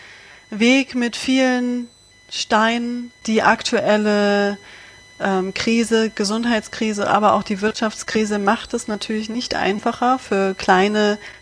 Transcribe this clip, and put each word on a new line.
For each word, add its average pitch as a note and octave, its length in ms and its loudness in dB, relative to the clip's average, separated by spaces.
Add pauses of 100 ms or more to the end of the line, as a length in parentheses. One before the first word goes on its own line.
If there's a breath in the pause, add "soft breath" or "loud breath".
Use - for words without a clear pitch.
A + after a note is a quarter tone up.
(500 loud breath)
Weg B3+ 460 2
mit A#3+ 200 -2
vielen B3 720 0 (420)
Steinen. A#3+ 840 -2 (140)
Die A3 180 2
aktuelle, G3+ 1120 2 (640 loud breath)
ähm, F#3+ 340 -2
Krise, A3+ 560 0
Gesundheitskrise, G#3+ 1000 -2
aber G#3 240 4
auch G#3 100 2
die F#3+ 180 -4
Wirtschaftskrise G#3+ 760 -2
macht G3+ 340 0
es A#3 140 -6
natürlich G#3+ 420 -6
nicht A#3+ 260 -6
einfacher A#3 640 0
für G3 360 -2
kleine G#3 640 2 (240 loud breath)